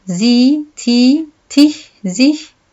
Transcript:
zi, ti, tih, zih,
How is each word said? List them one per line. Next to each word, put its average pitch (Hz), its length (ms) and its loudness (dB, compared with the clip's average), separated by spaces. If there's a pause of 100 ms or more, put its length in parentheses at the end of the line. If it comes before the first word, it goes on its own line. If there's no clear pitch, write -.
zi, 240 600 0 (100)
ti, 254 500 0 (240)
tih, 302 260 2 (300)
zih, 254 340 -2 (340)